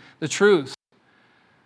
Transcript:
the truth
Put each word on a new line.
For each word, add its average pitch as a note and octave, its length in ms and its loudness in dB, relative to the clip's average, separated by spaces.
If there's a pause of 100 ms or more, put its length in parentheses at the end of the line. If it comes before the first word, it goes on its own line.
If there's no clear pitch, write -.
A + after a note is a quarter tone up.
(200)
the D#3 80 -8
truth F3+ 480 0 (920)